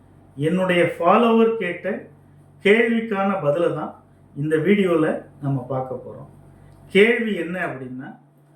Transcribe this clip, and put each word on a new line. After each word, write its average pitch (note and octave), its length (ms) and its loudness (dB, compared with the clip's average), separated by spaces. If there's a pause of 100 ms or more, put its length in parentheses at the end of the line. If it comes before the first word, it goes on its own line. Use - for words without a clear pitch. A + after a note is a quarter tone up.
(380)
என்னுடைய F3 440 2 (120)
ஃபாலோவர் A3+ 640 4
கேட்ட F3+ 340 -6 (720)
கேள்விக்கான A3 640 2 (120)
பதிலை D3+ 280 2 (100)
தான் - 120 -8 (440)
இந்த D#3 200 -2 (100)
வீடியோல F3 420 2 (340)
நம்ம C3+ 160 -2 (140)
பார்க்க B2+ 320 -6
போறோம். - 260 -18 (640)
கேள்வி A3 480 2
என்ன F3 240 -8
அப்படின்னா, C3 440 -12 (460)